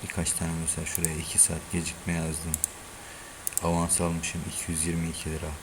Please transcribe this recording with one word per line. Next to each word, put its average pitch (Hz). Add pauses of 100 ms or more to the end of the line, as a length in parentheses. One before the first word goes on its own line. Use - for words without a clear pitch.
Birkaç -
tane, 85 (100)
mesela 82
şuraya 80
iki -
saat -
gecikme 85
yazdım. 80 (1080)
Avans 85
almışım 85 (120)
iki -
yüz 80
yirmi 82
iki 80
lira. 80 (120)